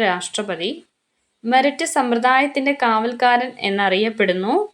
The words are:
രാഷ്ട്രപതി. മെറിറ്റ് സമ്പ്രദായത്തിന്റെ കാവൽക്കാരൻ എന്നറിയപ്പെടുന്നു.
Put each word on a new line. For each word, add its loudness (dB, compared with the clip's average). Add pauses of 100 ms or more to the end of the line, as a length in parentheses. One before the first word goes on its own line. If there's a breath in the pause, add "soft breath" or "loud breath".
രാഷ്ട്രപതി. -4 (720)
മെറിറ്റ് 2
സമ്പ്രദായത്തിന്റെ 0
കാവൽക്കാരൻ 0
എന്നറിയപ്പെടുന്നു. 0 (180)